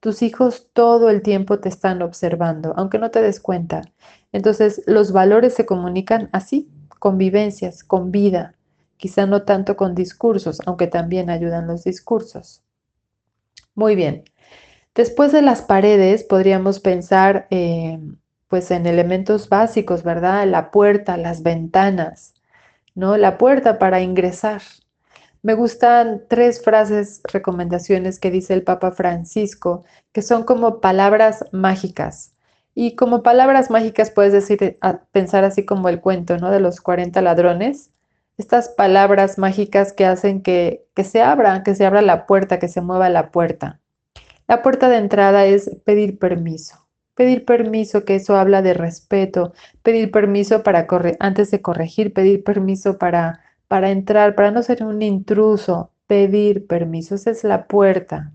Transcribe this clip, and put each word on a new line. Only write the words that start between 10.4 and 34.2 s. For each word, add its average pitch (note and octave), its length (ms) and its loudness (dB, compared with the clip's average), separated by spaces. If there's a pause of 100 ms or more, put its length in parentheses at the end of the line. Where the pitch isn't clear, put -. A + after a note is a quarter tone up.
aunque F3 220 -4
también F3 420 -4
ayudan E3+ 360 -6
los E3+ 180 -10
discursos. - 800 -8 (1120)
Muy G#3+ 200 2
bien. D#3+ 300 -4 (680)
Después C4 380 2
de D4+ 100 4
las C4 200 2
paredes, G3+ 600 2
podríamos F#3+ 560 0
pensar, F#3+ 720 0
eh, E3 480 -4 (500)
pues, F3+ 220 -4
en F3 160 -2
elementos F#3 600 0
básicos, G#3 540 0
¿verdad? F3 440 -2
La E3+ 240 -2
puerta, G3+ 460 2
las E3+ 260 -8
ventanas, E3+ 920 -2 (600)
¿no? F#3+ 220 -2
La G3 200 2
puerta B3+ 420 2
para F#3 220 2
ingresar. F#3 600 -4 (800)
Me A3 120 0
gustan A#3 720 2
tres A#3+ 340 0
frases, G#3+ 640 0
recomendaciones F#3 960 -4
que F#3+ 100 -2
dice F#3 240 -4
el F#3 80 0
Papa F#3 300 -2
Francisco, F3+ 880 -6 (300)
que G#3 100 -4
son A3+ 220 0
como A#3 360 0
palabras G3+ 720 2
mágicas. F#3+ 800 -4 (460)
Y A#3 180 -4
como A#3+ 280 0
palabras C4 480 4
mágicas A3 400 0
puedes G3+ 220 4